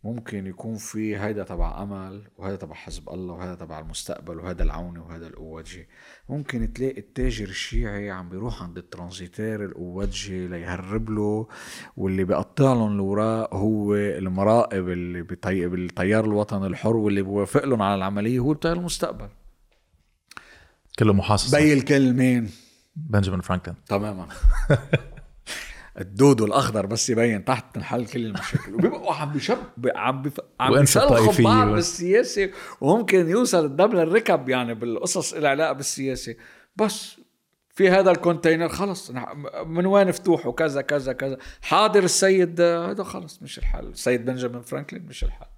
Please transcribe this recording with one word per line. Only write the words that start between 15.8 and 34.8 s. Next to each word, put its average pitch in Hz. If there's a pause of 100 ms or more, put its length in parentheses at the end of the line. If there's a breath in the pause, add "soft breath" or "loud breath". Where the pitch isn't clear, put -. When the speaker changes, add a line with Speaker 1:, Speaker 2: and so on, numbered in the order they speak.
Speaker 1:
الوطني 104
الحر، 107
واللي 104
بيوافق 101
لهم 123
على 101
العملية 101
هو 131
التيار 165
المستقبل. 160 (1700 loud breath)
Speaker 2:
كله 110
محاصصة. 104
Speaker 1:
بي 151
الكل 135
مين؟ 123 (460 soft breath)
Speaker 2:
بنجامين 101
فرانكلين. 87 (100)
Speaker 1:
تماما. 98
<laughs> - (1600 loud breath)
الدودو 107
الأخضر 107
بس 110
يبين 113
تحت 127
تنحل 120
كل 117
المشاكل. 101
وبيبقوا 185
عم 147
بيشب-، 143
عم 131
بيف-، 139 (200)
عم 127
Speaker 2:
وانسى 139
Speaker 1:
بيشلخوا 269
Speaker 2:
الطائفية 120
Speaker 1:
بعض 247
Speaker 2:
و- 208
Speaker 1:
بالسياسة، 196 (300 loud breath)
وممكن 185
يوصل 190
الدم 160
للركب 170
يعني 123
بالقصص 120